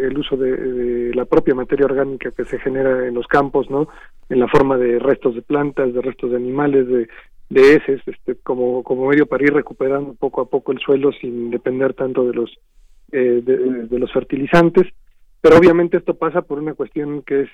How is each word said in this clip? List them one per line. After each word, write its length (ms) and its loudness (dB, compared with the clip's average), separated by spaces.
el 160 -4
uso 180 -4
de, 180 -2
de 600 -4
la 100 -2
propia 300 0
materia 320 -2
orgánica 460 -4
que 120 -8
se 140 -8
genera 480 -2
en 80 -6
los 120 -4
campos, 440 0
¿no? 180 -2
En 100 0
la 100 2
forma 280 4
de 220 2
restos 360 0
de 60 -8
plantas, 540 -2
de 80 -2
restos 280 -6
de 60 0
animales, 500 0
de, 220 -2
de 260 8
heces, 300 0
este, 380 -8
como, 400 -2
como 260 -2
medio 160 4
para 200 0
ir 100 4
recuperando 580 -2
poco 300 -4
a 80 -8
poco 220 -2
el 60 -4
suelo 340 0
sin 380 -8
depender 440 -2
tanto 320 -2
de 80 -2
los, 160 -4
eh, 300 0
de, 140 0
de 120 -4
los 140 -4
fertilizantes. 720 2
Pero 160 8
obviamente 400 6
esto 180 -4
pasa 280 -2
por 160 -8
una 160 -6
cuestión 480 -6
que 200 -2
es 120 -8